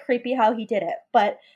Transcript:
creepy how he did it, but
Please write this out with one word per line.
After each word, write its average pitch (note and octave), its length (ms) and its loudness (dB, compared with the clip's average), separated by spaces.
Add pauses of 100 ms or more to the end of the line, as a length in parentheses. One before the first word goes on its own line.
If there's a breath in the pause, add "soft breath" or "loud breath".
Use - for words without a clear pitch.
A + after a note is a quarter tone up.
creepy B3 300 -2
how A#3 220 2
he A3 100 -8
did G3+ 160 -4
it, E3 140 -6 (180)
but G#3 240 2 (180 soft breath)